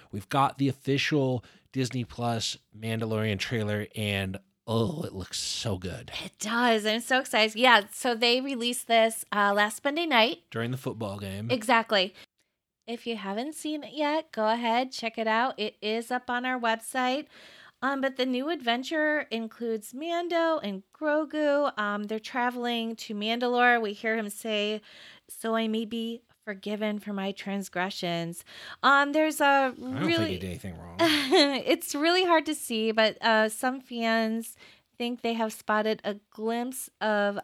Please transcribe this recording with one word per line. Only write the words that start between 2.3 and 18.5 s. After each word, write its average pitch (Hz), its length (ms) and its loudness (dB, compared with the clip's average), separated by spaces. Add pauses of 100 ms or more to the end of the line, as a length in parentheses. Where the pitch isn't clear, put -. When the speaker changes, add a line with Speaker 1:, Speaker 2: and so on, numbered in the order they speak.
Speaker 1:
Mandalorian 110 640 0
trailer, 107 560 -2
and, 98 440 -2 (260)
oh, 165 380 0
it - 100 -8
looks 92 280 -8
so - 360 -4
good. 92 360 -10 (120)
Speaker 2:
It - 140 -16
does. 226 480 2
I'm 220 140 0
so 254 180 0
excited. 220 380 0
Yeah, 233 260 8 (100)
so 240 220 -2
they 240 260 2
released 247 460 -4
this, 226 460 4
uh, 202 200 4
last 208 320 0
Monday 302 220 0
night. 254 320 4 (140)
Speaker 1:
During 117 180 -2
the 127 60 -4
football 107 420 -6
game. 101 320 -6
Speaker 2:
Exactly. 220 640 2 (720)
If 233 180 -10
you 226 120 -6
haven't 214 400 -6
seen 302 260 -6
it - 100 -14
yet, 302 380 -2
go 214 180 0
ahead, 233 440 0
check 226 260 -6
it 226 80 -2
out. 226 320 0
It 208 240 -6
is 226 300 -2
up 247 180 -4
on 247 140 -2
our 254 140 -2
website. 254 680 0 (540)
Um, 269 200 0
but 262 160 0
the 254 100 0
new 262 240 0